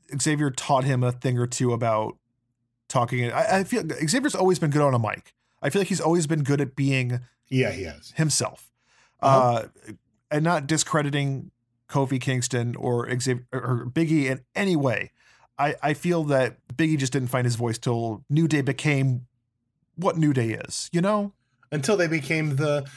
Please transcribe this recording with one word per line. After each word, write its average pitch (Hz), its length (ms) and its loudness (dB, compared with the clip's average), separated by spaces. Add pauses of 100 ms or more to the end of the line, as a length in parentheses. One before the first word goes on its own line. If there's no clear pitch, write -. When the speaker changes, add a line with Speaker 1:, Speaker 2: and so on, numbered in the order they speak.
(220)
Speaker 1:
Xavier 147 300 0
taught 131 320 0
him 131 200 0
a 123 80 2
thing 123 280 -2
or 120 80 0
two 120 260 0
about 110 440 -2 (720)
talking. 123 420 -2
I, 160 280 2
I 196 40 0
feel 220 200 -4 (240)
Xavier's 254 280 0
always 190 240 2
been 160 100 0
good 147 140 2
on 139 100 4
a 120 60 2
mic. 104 340 -6 (300)
I 139 80 -2
feel 196 100 0
like 180 80 0
he's 185 120 -2
always 165 260 2
been 151 160 0
good 143 180 2
at 127 140 -6
being 127 460 0 (280)
Speaker 2:
Yeah, 127 220 2
he 90 140 -8
has. - 300 -16
Speaker 1:
himself. - 540 -2 (500)
Speaker 2:
Uh-huh. 127 480 4 (200)
Speaker 1:
Uh, 110 40 -12 (380)
and 151 140 0
not 160 240 2
discrediting 143 800 -2 (400)
Kofi 135 320 0
Kingston 123 540 -2
or 120 340 -2 (100)
Xavier, 127 320 -2
or 127 340 -2
Big 156 260 0
E 147 160 2
in 131 140 -4 (140)
any 196 200 2
way. 120 360 0 (460)
I, 143 260 0
I 147 100 2
feel 170 320 0
that 131 320 2 (180)
Big 160 160 2
E 156 60 2
just 135 160 -2
didn't 131 160 0
find 127 160 0
his 120 100 0
voice 113 220 -2
till 117 520 -4
New 160 180 2
Day 147 140 0
became 135 640 0 (680)
what 180 220 0
New 151 160 4
Day 120 160 0
is, - 420 -8
you 170 100 0
know? 202 320 0 (380)
Speaker 2:
Until 151 260 0
they 175 100 2
became 156 480 -2
the 147 300 0 (120)